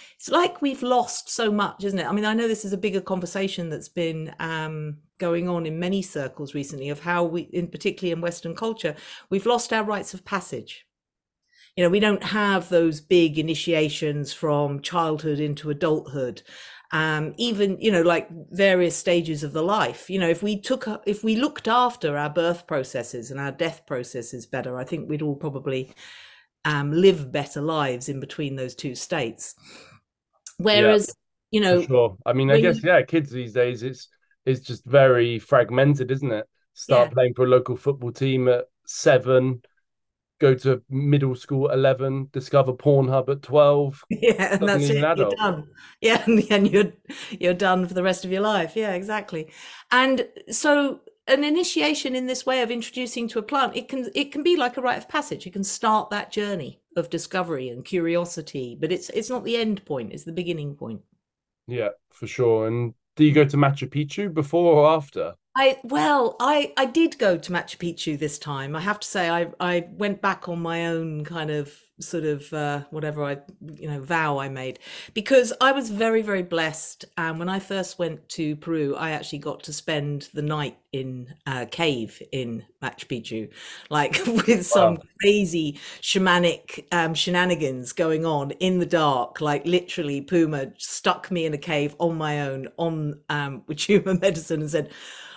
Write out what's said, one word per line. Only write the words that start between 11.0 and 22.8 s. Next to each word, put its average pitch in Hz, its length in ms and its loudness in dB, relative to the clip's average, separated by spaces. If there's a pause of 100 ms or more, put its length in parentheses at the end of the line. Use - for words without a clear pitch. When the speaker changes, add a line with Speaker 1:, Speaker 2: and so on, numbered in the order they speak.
Speaker 1:
You 180 80 4
know, 170 60 6
we 202 100 4
don't 208 240 2
have 202 440 0
those 165 320 2
big 165 380 4
initiations 151 920 -2
from 143 480 0
childhood 156 580 -2
into 147 320 -4
adulthood. 143 720 -2 (480)
Um, 156 460 0
even, 202 440 0
you 220 120 2
know, 170 100 4
like, 165 260 2 (220)
various 180 460 4
stages 160 480 0
of 139 80 -8
the 160 100 -2
life, 175 480 -2
you 190 80 -2
know, 175 100 2
if 170 140 0
we 208 160 -2
took, 254 280 -4
a, 214 200 -6
if 202 160 -2
we 220 140 2
looked 294 320 -2
after 233 480 0
our 147 140 -2
birth 170 360 -2
processes 127 640 -6